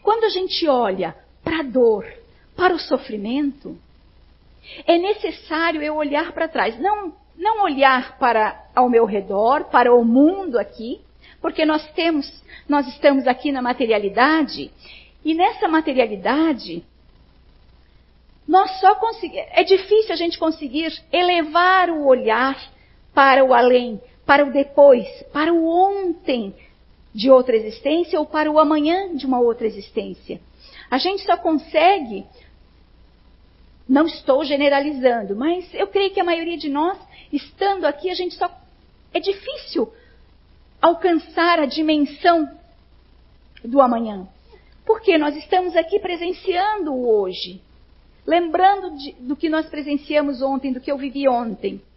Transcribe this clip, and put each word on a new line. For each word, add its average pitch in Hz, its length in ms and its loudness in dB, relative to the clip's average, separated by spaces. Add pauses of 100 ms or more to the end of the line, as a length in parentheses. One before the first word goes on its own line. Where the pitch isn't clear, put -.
Quando 440 240 0
a 427 40 2
gente 370 400 -4
olha 196 480 0 (260)
pra 320 200 -4
dor, 233 440 0 (500)
para 359 160 2
o 330 60 -2
sofrimento, 240 960 -6 (1080)
é 339 100 2
necessário 339 840 -4
eu 302 140 -6
olhar 302 340 -4
pra - 160 -4
trás. 220 320 -4
Não, 392 340 -4 (240)
não 415 280 0
olhar 262 540 0
para 220 460 0 (100)
ao 254 140 4
meu 233 180 4
redor, 208 580 0
para 247 280 4
o 240 120 6
mundo 294 520 2
aqui, 226 440 -6 (400)
porque 320 240 -2
nós 311 200 0 (100)
temos, 330 380 -2 (360)
nós 285 180 0
estamos 269 400 2
aqui 254 240 -2
na 269 100 -4
materialidade, 240 1080 0 (540)
e 311 100 0
nessa 415 340 0
materialidade, 247 1160 -2 (1600)
nós 381 340 2
só 403 160 4
consegui-, 440 420 -6
é - 240 0
difícil 403 500 2
a 330 40 -4
gente 339 220 -4
conseguir 311 540 -4 (200)
elevar 349 760 2
o 302 160 -2
olhar 247 540 2 (540)
para 269 300 6
o 254 100 4
além, 240 460 2 (260)
para 285 180 6
o 269 80 -6
depois, 277 540 6 (260)
para 320 200 -2
o 330 120 2
ontem 339 880 -2 (600)
de 226 160 0
outra 254 260 6
existência 311 640 -2
ou 302 80 -2
para 302 240 -2
o 302 80 2
amanhã 311 560 0
de 269 120 -8
uma 254 140 0
outra 233 260 0
existência. 196 720 -10 (500)
A 254 80 0
gente 381 240 -4
só 359 140 2
consegue, 320 880 0 (1600)
não 285 180 4
estou 285 380 -2
generalizando, 277 920 0
mas 339 360 -4
eu - 140 -4
creio 392 260 -2
que 392 80 -4
a 359 40 0
maioria 330 340 -4
de 302 100 -8
nós, 285 300 -2 (340)
estando 392 520 -4
aqui, 294 260 -2
a 359 40 -6
gente 359 200 -8
só, 359 160 -4 (640)
é 339 60 0
difícil - 720 -6 (880)
alcançar 339 800 0
a 294 60 0
dimensão 311 840 0 (1120)
do 240 160 2
amanhã. 226 460 0 (580)
Porque 392 320 2
nós 302 200 0
estamos 359 400 -2
aqui 330 240 0
presenciando 359 920 -4
o 254 160 -4
hoje, 190 540 -2 (640)
lembrando 349 720 0
de, 277 160 -14
do 247 240 -10
que 330 120 -4
nós 311 180 -2
presenciamos 285 760 -4
ontem, 269 300 -4
do 254 80 -8
que 294 100 -8
eu 285 80 -4
vivi 269 300 -2
ontem. 214 520 -4 (160)